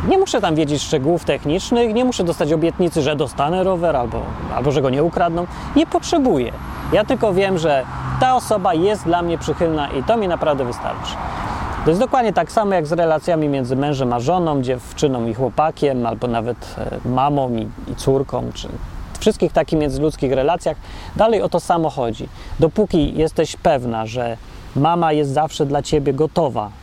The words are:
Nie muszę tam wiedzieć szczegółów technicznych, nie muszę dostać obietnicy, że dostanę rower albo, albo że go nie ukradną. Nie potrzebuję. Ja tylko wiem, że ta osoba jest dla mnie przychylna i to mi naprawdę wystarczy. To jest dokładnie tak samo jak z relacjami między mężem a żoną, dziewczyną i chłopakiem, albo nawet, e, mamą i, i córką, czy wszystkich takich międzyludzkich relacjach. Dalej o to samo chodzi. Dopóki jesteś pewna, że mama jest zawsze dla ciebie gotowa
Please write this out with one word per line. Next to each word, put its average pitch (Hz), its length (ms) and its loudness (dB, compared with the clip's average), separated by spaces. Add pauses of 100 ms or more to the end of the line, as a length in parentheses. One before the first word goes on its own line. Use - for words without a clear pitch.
Nie 381 100 6
muszę 381 220 2
tam 180 140 2
wiedzieć 151 280 2
szczegółów 156 420 0
technicznych, 190 680 0
nie 247 100 2
muszę 240 200 0
dostać 165 280 0
obietnicy, 165 500 2
że 147 140 0
dostanę 151 480 0
rower 170 320 2
albo, 117 240 -2 (360)
albo 127 160 2
że 139 100 2
go 135 80 2
nie 139 140 2
ukradną. 175 420 0 (300)
Nie 311 100 4
potrzebuję. 254 640 0 (400)
Ja 196 120 4
tylko 220 300 2
wiem, 190 240 2
że 147 260 2 (360)
ta 254 160 4
osoba 202 380 2
jest 196 300 2
dla 170 180 2
mnie 170 160 -2
przychylna 156 500 0
i 135 140 -2
to 170 140 2
mi 208 120 0
naprawdę 156 360 0
wystarczy. - 500 -6 (680)
To 151 60 6
jest 175 100 2
dokładnie 247 320 2
tak 170 200 0
samo 202 220 2
jak 165 120 2
z 147 60 -2
relacjami 160 560 2
między 135 280 0
mężem 139 360 0
a 120 80 0
żoną, 156 420 2
dziewczyną 123 640 -2
i 113 80 -2
chłopakiem, 131 720 0
albo 113 200 -2
nawet, 117 520 -4
e, 117 300 -6
mamą 135 420 2
i, 110 420 -6
i - 40 -6
córką, 135 480 0 (100)
czy - 140 -10 (520)
wszystkich 208 320 2
takich 160 260 2
międzyludzkich 147 540 0
relacjach. 156 440 0 (400)
Dalej 214 260 4
o 170 60 -2
to 170 120 0
samo 165 300 0
chodzi. 123 380 -4 (320)
Dopóki 160 580 2
jesteś 156 380 0
pewna, 120 500 0
że 117 300 -4 (400)
mama 165 360 2
jest 147 200 0
zawsze 151 340 0
dla 143 160 0
ciebie 143 300 0
gotowa 135 580 0 (120)